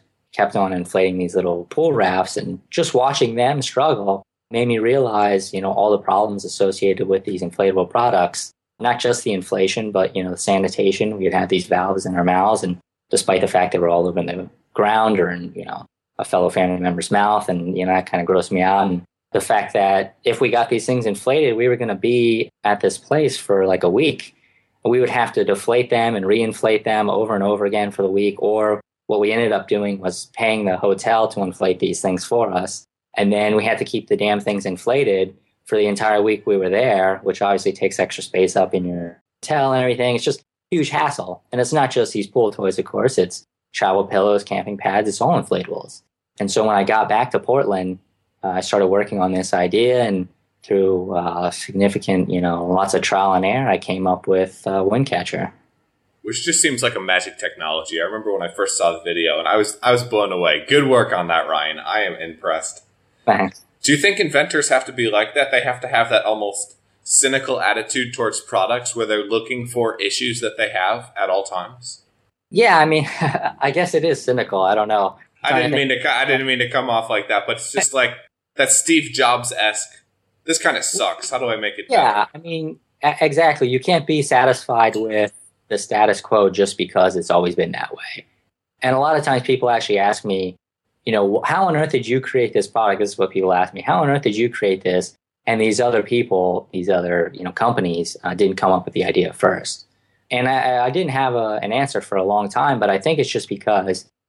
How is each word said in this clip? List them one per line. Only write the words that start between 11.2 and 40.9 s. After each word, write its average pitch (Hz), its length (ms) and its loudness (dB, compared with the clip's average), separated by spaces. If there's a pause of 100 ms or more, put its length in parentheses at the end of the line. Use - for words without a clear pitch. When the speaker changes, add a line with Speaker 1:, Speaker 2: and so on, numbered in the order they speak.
Speaker 1:
had 90 80 2
had 92 160 0
these 92 180 0
valves 95 380 0
in 92 100 -4
our 87 100 0
mouths, 95 380 2
and 90 140 -4 (320)
despite - 320 0
the 98 60 4
fact 90 260 2
they 95 60 2
were 85 100 2
all 87 180 4
over 87 160 -2
the 90 280 -8 (240)
ground 107 440 2
or 87 120 2
in, 90 240 -10
you 95 100 -12
know, - 220 -12 (320)
a - 60 -6
fellow 90 260 2
family 92 300 0
member's 87 300 -4
mouth, 104 380 2
and, 90 300 -4
you 92 80 -2
know, 92 60 2
that 92 180 0
kinda 87 160 -2
grossed 90 260 2
me 95 80 0
out. 95 300 2
And 90 120 -4 (300)
the 104 80 0
fact 104 320 -2
that 98 500 0
if 117 180 0
we 123 100 2
got 117 180 0
these 113 160 -2
things 123 220 0
inflated, 127 500 0
we 120 100 2
were 123 100 2
gonna 113 180 -2
be 117 560 2 (120)
at 104 180 0
this - 180 0
place 143 400 0
for, 95 280 2
like, 92 180 2
a 87 40 2
week. 127 460 0 (500)
We 120 160 2
would 120 80 2
have 117 240 0
to 107 120 0
deflate 117 440 0
them 117 260 2
and 98 120 -2
reinflate 110 580 0
them 107 240 0
over 107 260 0
and 98 80 0
over 101 220 2
again 101 260 -2
for 101 120 -4
the 95 80 2
week, 101 320 0
or 107 400 0 (240)
what 107 140 0
we 104 120 2
ended 113 200 0
up 95 160 -2
doing 101 300 -2
was 92 360 -6
paying 110 300 0
the 92 120 0
hotel 107 520 0
to 101 140 -6
inflate 92 360 -2
these 90 220 -2
things 92 240 -2
for 117 280 0
us. 92 320 -6 (320)
And 104 160 2
then 104 240 2
we 107 80 2
had 113 140 0
to 107 60 -6
keep 107 240 -6
the 101 80 2
damn 104 240 0
things 101 260 -4
inflated 98 720 0 (280)
for 110 120 -2
the 104 100 4
entire 104 360 2
week 107 240 0
we 104 100 2
were 95 120 0
there, 95 540 2
which 95 200 -2
obviously 101 300 2
takes - 260 -4
extra 95 240 -4
space 92 340 0
up 92 180 2
in 90 100 -2
your 87 360 -8 (220)
hotel 139 300 0
and 131 100 2
everything. 123 320 0
It's 113 100 -4
just - 180 -2 (280)
huge 165 200 0